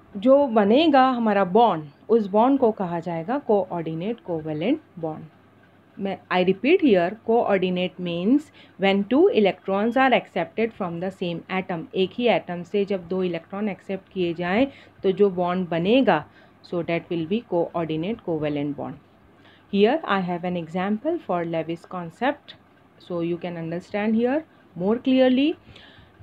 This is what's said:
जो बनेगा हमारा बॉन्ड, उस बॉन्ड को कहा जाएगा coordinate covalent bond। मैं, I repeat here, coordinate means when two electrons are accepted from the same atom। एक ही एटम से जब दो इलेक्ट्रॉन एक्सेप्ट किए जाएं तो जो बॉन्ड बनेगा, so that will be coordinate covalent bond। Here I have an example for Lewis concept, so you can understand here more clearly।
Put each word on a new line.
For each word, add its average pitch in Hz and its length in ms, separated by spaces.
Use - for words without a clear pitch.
जो 262 320
बनेगा 247 640
हमारा 220 360
बॉन्ड, 185 400
उस 214 220
बॉन्ड 254 300
को 226 120
कहा 170 280
जाएगा 170 460
coordinate 175 800
covalent 160 500
bond। 156 200
मैं, 190 180
I 185 120
repeat 254 380
here, 185 280
coordinate 185 720
means 180 520
when 196 300
two 302 160
electrons 202 560
are 262 160
accepted 208 600
from 170 280
the 185 100
same 170 320
atom। 185 260
एक 190 240
ही 240 100
एटम 175 340
से 202 220
जब 190 240
दो 185 160
इलेक्ट्रॉन 196 440
एक्सेप्ट 190 440
किए 175 220
जाएं 180 320
तो 190 100
जो 202 180
बॉन्ड 180 380
बनेगा, 175 560
so 165 180
that 170 280
will 165 200
be 220 100
coordinate 170 720
covalent 147 500
bond। 131 180
Here 220 320
I 196 160
have 175 240
an 180 120
example 196 680
for 175 180
Lewis 165 420
concept, 185 680
so 175 220
you 170 160
can 175 200
understand 180 580
here 247 300
more 202 220
clearly। 262 500